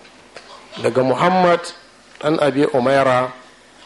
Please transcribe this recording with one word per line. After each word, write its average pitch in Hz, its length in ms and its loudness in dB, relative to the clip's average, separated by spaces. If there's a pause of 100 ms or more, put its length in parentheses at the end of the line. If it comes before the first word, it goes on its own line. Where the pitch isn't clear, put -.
(800)
Daga 120 220 0
Muhammad 175 560 2 (600)
ɗan 156 200 -2
Abi 143 320 0
Umaira, 127 580 2 (540)